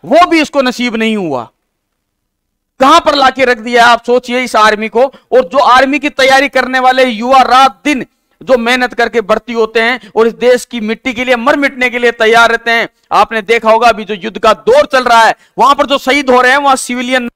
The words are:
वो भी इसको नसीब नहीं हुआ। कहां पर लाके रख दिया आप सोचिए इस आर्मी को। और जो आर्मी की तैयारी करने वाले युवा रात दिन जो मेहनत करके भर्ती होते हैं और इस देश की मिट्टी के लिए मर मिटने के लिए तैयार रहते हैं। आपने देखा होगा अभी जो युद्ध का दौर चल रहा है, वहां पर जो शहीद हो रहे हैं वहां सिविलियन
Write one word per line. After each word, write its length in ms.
वो 220
भी 140
इसको 200
नसीब 340
नहीं 220
हुआ। 260
कहां 220
पर 140
लाके 300
रख 140
दिया 280
आप 160
सोचिए 360
इस 160
आर्मी 340
को। 140
और 400
जो 160
आर्मी 400
की 120
तैयारी 380
करने 300
वाले 260
युवा 380
रात 400
दिन 220
जो 180
मेहनत 340
करके 300
भर्ती 300
होते 280
हैं 300
और 160
इस 120
देश 260
की 160
मिट्टी 320
के 120
लिए 120
मर 200
मिटने 320
के 100
लिए 140
तैयार 380
रहते 200
हैं। 180
आपने 300
देखा 280
होगा 180
अभी 160
जो 100
युद्ध 240
का 160
दौर 320
चल 160
रहा 200
है, 120
वहां 180
पर 100
जो 140
शहीद 300
हो 120
रहे 100
हैं 80
वहां 180
सिविलियन 580